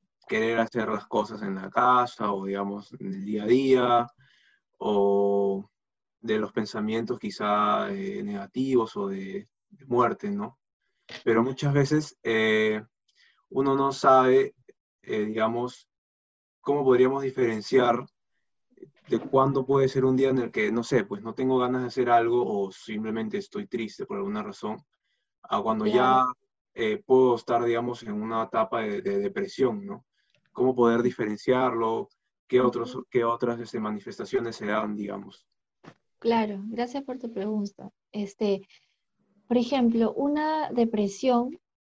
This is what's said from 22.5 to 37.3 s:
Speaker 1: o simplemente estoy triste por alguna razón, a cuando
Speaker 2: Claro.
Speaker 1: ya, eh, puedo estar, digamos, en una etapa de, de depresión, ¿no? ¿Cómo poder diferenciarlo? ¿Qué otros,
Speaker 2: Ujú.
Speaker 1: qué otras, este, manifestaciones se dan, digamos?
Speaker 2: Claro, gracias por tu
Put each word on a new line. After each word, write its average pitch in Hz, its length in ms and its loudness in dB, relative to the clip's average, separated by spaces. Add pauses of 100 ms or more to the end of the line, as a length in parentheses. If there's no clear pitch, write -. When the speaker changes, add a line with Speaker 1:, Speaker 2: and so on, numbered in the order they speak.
Speaker 1:
o 95 60 -10
simplemente 107 680 -6
estoy 101 280 -10
triste 113 400 -8
por 104 120 -8
alguna 104 240 -6
razón, 107 360 -10 (640)
a - 200 -2
cuando 110 240 0
Speaker 2:
Claro. 107 80 2
Speaker 1:
ya, 127 300 6 (500)
eh, 107 320 -2
puedo 127 300 6
estar, 120 280 0
digamos, 120 400 -2
en 107 100 -8
una 110 300 -4
etapa 113 380 -2
de, 101 200 -4
de 98 160 -2
depresión, 101 680 -2
¿no? 104 200 -14 (460)
¿Cómo 127 220 2
poder 117 280 4
diferenciarlo? 117 1040 0 (400)
¿Qué 127 120 4
otros, 117 340 -2
Speaker 2:
Ujú. 123 160 -10
Speaker 1:
qué 117 140 0
otras, 117 360 -2
este, 113 200 -8
manifestaciones 107 760 -6
se 110 100 -8
dan, 107 300 -2
digamos? 101 500 -12 (720)
Speaker 2:
Claro, 220 500 0
gracias 240 360 -6
por 262 140 -10
tu 247 140 -10